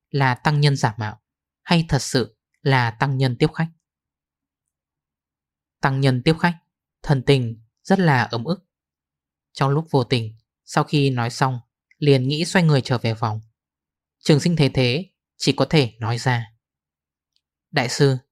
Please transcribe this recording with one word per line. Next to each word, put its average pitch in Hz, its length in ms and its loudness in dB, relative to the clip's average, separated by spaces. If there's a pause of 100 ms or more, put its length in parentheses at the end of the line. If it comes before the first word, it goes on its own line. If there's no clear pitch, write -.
(100)
là 135 240 0
tăng 147 260 0
nhân 143 160 2
giả 123 220 -2
mạo 107 220 -8 (420)
hay 170 260 2
thật 143 140 0
sự - 360 -4 (220)
là 127 300 0
tăng 135 260 -4
nhân 131 220 0
tiếp 156 160 2
khách. 165 140 -4 (2000)
Tăng 135 200 -2
nhân 131 220 2
tiếp 160 180 2
khách, 175 180 -2 (440)
thần 135 200 0
tình 123 420 0 (180)
rất 196 160 0
là 147 240 2
ấm 117 220 -6
ức. 175 220 -8 (840)
Trong 139 180 0
lúc 160 200 -2
vô 131 140 2
tình, 113 320 -4 (280)
sau 151 200 -2
khi 139 260 0
nói 123 200 -4
xong, 127 300 -2 (380)
liền 139 300 2
nghĩ 151 160 -2
xoay 185 180 0
người 151 180 4
trở 120 180 -2
về 113 160 -2
phòng. 110 260 -6 (800)
Trường 151 220 2
Sinh 175 160 0
thấy 147 120 4
thế, 131 420 -2 (260)
chỉ - 160 0
có - 120 -2
thể 131 340 0
nói 117 200 -4
ra: 117 280 -2 (1200)
"Đại 131 180 -2
sư, 135 280 2 (160)